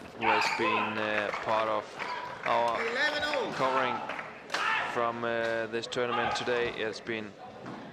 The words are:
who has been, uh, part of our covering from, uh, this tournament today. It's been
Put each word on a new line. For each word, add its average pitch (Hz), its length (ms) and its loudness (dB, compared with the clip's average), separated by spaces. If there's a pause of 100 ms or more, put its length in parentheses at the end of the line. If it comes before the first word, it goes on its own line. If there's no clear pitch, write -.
(180)
who 113 60 -2
has 110 200 4 (120)
been, 107 420 2
uh, 107 300 0 (160)
part 110 240 4
of 107 160 0 (600)
our 117 320 4 (800)
covering 131 380 2 (1000)
from, 117 280 2
uh, 117 440 2
this 113 200 -2
tournament 120 480 0
today. 120 440 2
It's 107 200 -2
been 110 320 -4 (640)